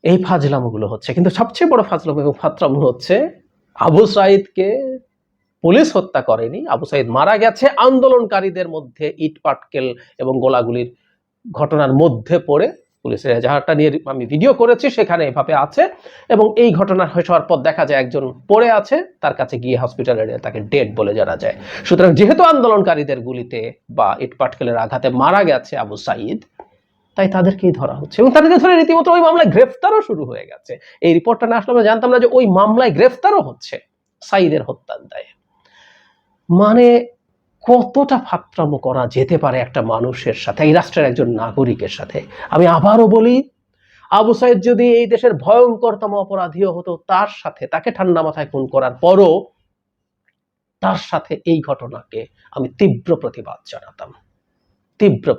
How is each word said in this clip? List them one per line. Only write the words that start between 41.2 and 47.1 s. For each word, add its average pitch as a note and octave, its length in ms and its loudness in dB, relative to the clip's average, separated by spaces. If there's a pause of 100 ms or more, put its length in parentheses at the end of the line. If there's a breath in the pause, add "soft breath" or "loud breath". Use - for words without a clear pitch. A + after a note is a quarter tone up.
নাগরিকের A#2 560 -4
সাথে। - 220 -10 (360 loud breath)
আমি F3 100 6 (120)
আবারও G#3+ 380 4
বলি, A#3 200 4 (840 soft breath)
আবু A3 200 2
সাঈদ B3 180 4 (120)
যদি A#3+ 160 2 (140)
এই A#3 140 0
দেশের A3+ 200 2 (100)
ভয়ঙ্করতম A3 680 2 (120)
অপরাধীও F#3 540 -4
হতো, F3 140 -12 (200)